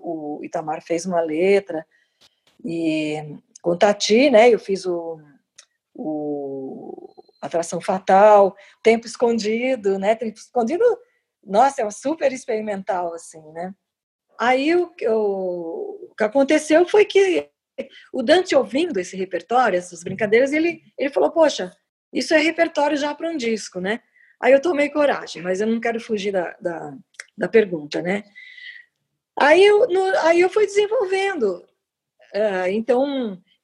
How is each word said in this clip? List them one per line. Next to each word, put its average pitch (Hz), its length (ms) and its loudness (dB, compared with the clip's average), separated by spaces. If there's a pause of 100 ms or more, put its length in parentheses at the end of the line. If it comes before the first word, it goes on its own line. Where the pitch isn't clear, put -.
o 156 420 -10
Itamar 160 380 -8
fez 165 240 -6
uma 175 140 -2
letra. 170 640 0 (800)
E 156 760 -4 (240)
com 175 160 -2
Tati, 214 500 4
né? 240 220 8
Eu 208 80 2
fiz 185 260 -6
o, 165 360 -6 (720)
o 143 1200 -8 (260)
Atração 170 400 -6
Fatal, 196 760 4 (260)
Tempo 226 240 2
Escondido, 226 920 -2
né? 214 160 2
Tempo 220 200 -10
Escondido, 269 480 -2 (600)
nossa, 254 340 2
é 220 60 -2
um 208 60 -8
super 277 400 -4
experimental, 202 840 -6
assim, 165 260 -18 (120)
né? 175 200 -10 (640)
Aí 262 380 2
o, 349 180 0 (160)
o, 190 1040 -4
o - 80 -20
que 214 60 0
aconteceu 302 640 2
foi 415 160 6
que 381 440 2 (640)
o 262 120 -4
Dante, 330 320 4
ouvindo 262 420 0
esse 180 180 -8
repertório, 190 600 0
essas 175 240 -10
brincadeiras, 220 500 2
ele, 320 300 -2 (160)
ele 269 120 -2
falou, 302 200 2
"Poxa, 285 420 0 (400)
isso - 220 -2
é 311 40 6
repertório 311 580 0
já 294 180 -4
pra 320 160 -8
um 330 60 -8
disco, 226 420 -4
né?" 196 220 -4 (420)
Aí 254 100 4
eu 277 80 6
tomei 285 280 0
coragem, 233 540 -2
mas 185 180 -4
eu 214 80 -2
não 233 100 0
quero 226 220 -4
fugir 208 320 -4
da, 175 280 -4
da, 156 320 -8 (440)
da 180 120 -4
pergunta, 175 540 0
né? 196 220 -4 (1120)
Aí 320 260 6
eu, 415 220 6
no, 370 180 0 (140)
aí 339 220 2
eu 359 100 4
fui 427 160 2
desenvolvendo. 392 960 -2 (720)
Ah, 196 340 -2
então, 240 720 -2 (240)